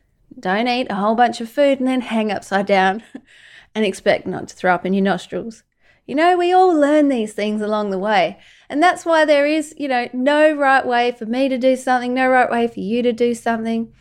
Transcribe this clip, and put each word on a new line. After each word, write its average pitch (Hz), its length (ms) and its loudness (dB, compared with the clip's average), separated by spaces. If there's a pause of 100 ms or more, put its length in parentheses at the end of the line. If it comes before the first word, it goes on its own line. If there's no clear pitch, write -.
(400)
don't 208 280 -2
eat 247 220 -2
a 202 60 -6
whole 208 200 0
bunch 233 260 0
of 226 80 -10
food 277 300 2
and 254 80 -2
then 254 140 -2
hang 220 300 -2
upside 196 340 -4
down 190 380 0 (340)
<laughs> - 380 -20
and 220 100 0
expect 190 400 0
not - 220 -8
to - 80 -20
throw 185 180 0
up 175 120 -4
in 185 80 -2
your 196 100 0
nostrils. 185 600 -6 (440)
You - 80 -6
know, 349 220 2
we 349 140 0
all 370 240 4
learn 294 320 4
these 226 260 -2
things 214 280 -4
along 208 300 -4
the 190 80 -4
way. 196 400 0 (300)
And 285 120 -2
that's 349 240 2
why 320 200 2
there 285 200 4
is, 302 320 -2
you 285 100 -6
know, 240 240 -2
no 294 420 2
right 269 320 2
way 240 260 0
for 240 140 -10
me 247 240 0
to 262 80 -2
do 262 180 2
something, 247 380 -2
no 262 160 0
right 254 200 4
way 233 180 0
for 233 120 -14
you 220 240 -2
to 240 100 0
do 240 200 0
something. 226 680 -4